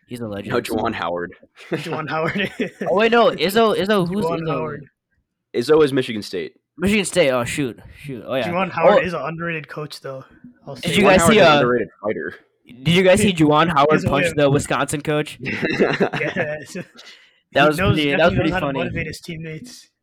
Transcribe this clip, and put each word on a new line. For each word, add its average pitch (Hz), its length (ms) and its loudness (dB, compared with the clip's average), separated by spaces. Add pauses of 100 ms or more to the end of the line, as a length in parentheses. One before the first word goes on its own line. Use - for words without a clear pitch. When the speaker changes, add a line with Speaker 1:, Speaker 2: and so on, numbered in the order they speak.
Speaker 1:
He's 123 120 -14
a 117 80 -10
legend. 101 240 -8
Speaker 2:
No, 123 80 -2
Juwan 113 320 -4
Howard. 87 400 -6 (200)
<laughs> - 180 -20
Speaker 3:
Juwan 156 400 -8
Howard. 160 480 -4
<laughs> 202 140 -6 (180)
Speaker 1:
Oh, 175 60 0
wait, 220 160 2
no. 226 180 4
Izzo, 196 480 0
Izzo, 190 300 0
who's 196 180 -4
Speaker 3:
Juwan 165 140 -4
Speaker 1:
Izzo? 160 100 -6
Speaker 3:
Howard. 151 340 -8 (720)
Speaker 2:
Izzo 151 300 4
is 131 80 0
Michigan 127 300 -2
State. 85 340 -10 (200)
Speaker 1:
Michigan 196 280 0
State. 165 260 0
Oh, 123 140 0
shoot. 120 340 -6 (200)
Shoot. 131 280 -14
Oh, 117 80 -6
yeah. 120 160 -2
Speaker 3:
Juwan 185 200 -4
Howard 175 320 4
Speaker 1:
Oh. 170 40 -4
Speaker 3:
is 175 80 -8
an 151 80 -8
underrated 160 460 -8
coach, 151 320 -14
though. 135 240 -14 (420)
I'll 139 80 -14
Speaker 1:
Did - 100 -14
Speaker 3:
say 175 120 -4
Speaker 1:
you 202 60 4
Speaker 2:
Juwan 196 80 6
Speaker 1:
guys 185 120 6
Speaker 2:
Howard's 170 120 6
Speaker 1:
see, 208 60 8
Speaker 2:
an 180 60 8
Speaker 1:
uh, 151 100 8
Speaker 2:
underrated 120 320 2 (140)
fighter. 90 320 -6 (320)
Speaker 1:
Did 135 220 -10
you 175 140 4
guys 185 180 6
see 208 100 4
Speaker 3:
He's 170 100 0
Speaker 1:
Juwan 151 280 4
Howard 151 360 4
Speaker 3:
a - 40 0
Speaker 1:
punch 139 180 0
Speaker 3:
wimp. 127 100 -4
Speaker 1:
the 143 140 4
Wisconsin 143 500 -2
coach? 151 380 -4
Speaker 2:
<laughs> 123 40 -20
Speaker 3:
Yes. 151 1300 -4
Speaker 1:
That 175 100 -10 (800)
Speaker 3:
He 151 40 4
Speaker 1:
was 151 100 0
Speaker 3:
knows, 196 180 2
Speaker 1:
pretty, 147 140 0
that 143 60 0
was 165 160 4
Speaker 3:
definitely 190 40 -2
Speaker 1:
pretty 160 140 0
Speaker 3:
knows - 20 -2
how 185 80 -2
to 147 60 -2
Speaker 1:
funny. 139 120 -4
Speaker 3:
motivate 170 280 -6
his 156 140 -14
teammates. 160 680 -16 (120)